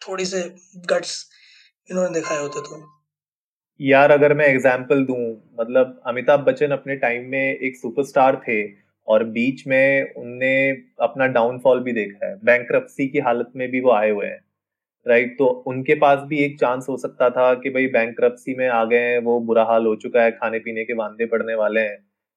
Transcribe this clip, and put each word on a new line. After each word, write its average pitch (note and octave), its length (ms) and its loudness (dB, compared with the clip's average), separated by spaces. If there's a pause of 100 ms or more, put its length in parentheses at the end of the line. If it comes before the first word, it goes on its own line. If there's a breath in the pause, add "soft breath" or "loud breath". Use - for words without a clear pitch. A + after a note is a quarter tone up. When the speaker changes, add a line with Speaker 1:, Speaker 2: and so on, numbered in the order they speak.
Speaker 1:
थोड़ी F#3+ 160 -6
से F#3 300 -6 (220)
गट्स F3 540 -6 (600 soft breath)
इन्होंने F3+ 240 -2
दिखाए D#3 260 -4
होते D3 200 -8
तो। - 360 -16 (840)
Speaker 2:
यार, C3+ 300 6
अगर D3 240 6
मैं D3 120 2
एग्जांपल C3 580 2
दूं, A#2+ 320 -6 (240)
मतलब, B2+ 460 0
अमिताभ B2+ 340 2
बच्चन C#3+ 260 0
अपने C#3 300 -4
टाइम B2 340 -4
में C3+ 260 -2
एक C3 200 -6
सुपरस्टार C3+ 600 0
थे G#2+ 320 -4 (400 soft breath)
और A2 160 4
बीच A#2 420 -4
में C3+ 480 2
उनने C3 560 -2 (300)
अपना C3 260 0
डाउनफॉल B2+ 540 2
भी B2+ 120 -4
देखा G2+ 340 -6
है, G2+ 180 -10
बैंक्रप्सी B2 640 0
की C#3+ 100 -6
हालत B2 380 -2
में B2+ 140 -6
भी C3 100 -4
वो B2+ 100 2
आए G#2+ 200 2
हुए G2+ 160 -4
हैं, - 180 -12 (640)
राइट? B2 300 2
तो C#3 80 2
उनके C3 480 -2
पास C#3+ 280 4
भी C#3+ 160 -6
एक C#3+ 220 -2
चांस B2+ 280 -2
हो C3+ 80 -6
सकता B2 340 -2
था B2+ 240 2
कि B2+ 160 -6
भाई, C3 160 0
बैंक्रप्सी A#2+ 680 -2
में B2+ 140 -2
आ A#2 160 2
गए A#2 140 2
हैं, A#2+ 240 0
वो A#2 180 0
बुरा A2+ 240 2
हाल A2+ 220 2
हो A2 100 0
चुका A#2+ 260 0
है, A2+ 80 4
खाने A2+ 280 -4
पीने A2+ 260 -8
के A#2 100 -8
वांदे A2 320 -6
पड़ने A2+ 280 -4
वाले G#2+ 260 0
हैं, G#2 260 -6 (300)